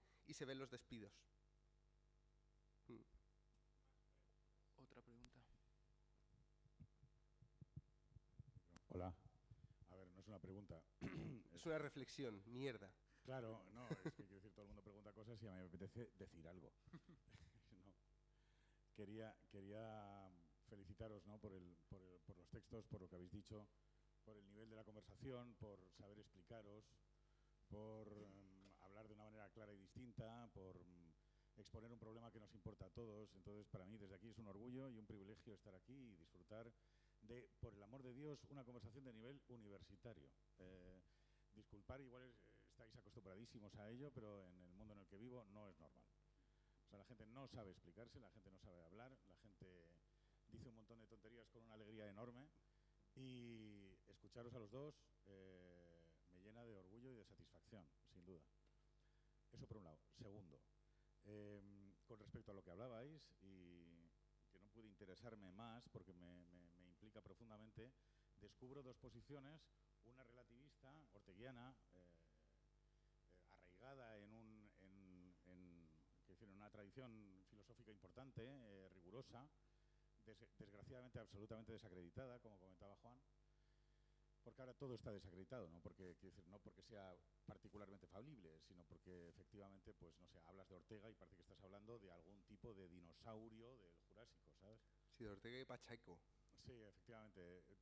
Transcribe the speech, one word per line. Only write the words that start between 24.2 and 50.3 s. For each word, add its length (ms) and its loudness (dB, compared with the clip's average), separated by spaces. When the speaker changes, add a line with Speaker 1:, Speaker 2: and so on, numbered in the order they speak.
Speaker 3:
por 120 -4
el 120 -6
nivel 220 -2
de 60 0
la 80 2
conversación, 720 2
por 240 2
saber 260 -2
explicaros, 640 -4
por, 440 4
em, 680 -2
hablar 260 -4
de 80 -2
una 100 -2
manera 260 0
clara 220 0
y 60 0
distinta, 720 2
por, 240 0
em, 360 -6
exponer 360 0
un 80 -2
problema 320 0
que 80 -2
nos 140 -6
importa 320 4
a 40 -2
todos. 440 4
Entonces, 340 0
para 180 4
mí, 120 2
desde 180 0
aquí 140 -2
es 80 -4
un 100 0
orgullo 420 4
y 80 2
un 80 0
privilegio 480 0
estar 200 -4
aquí 200 -6
y 220 -2
disfrutar 560 0
de, 280 2
por 140 4
el 100 -2
amor 180 0
de 120 2
Dios, 340 4
una 160 2
conversación 400 0
de 80 0
nivel 360 0
universitario. 800 0
Eh, 420 -4
disculpar, 460 0
igual 240 -2
es, 120 -6
estáis 260 -8
acostumbradísimos 800 0
a 140 4
ello, 220 6
pero 340 4
en 160 -4
el 100 -6
mundo 220 -2
en 60 -4
el 60 -6
que 120 -4
vivo 340 2
no 160 0
es 100 -6
normal. 280 -10
O 20 -16
sea, 100 -2
la 60 -4
gente 220 -4
no 220 2
sabe 220 4
explicarse, 500 -4
la 100 -6
gente 200 -8
no 80 -8
sabe 240 -6
hablar, 340 -4
la 80 -12
gente 500 -6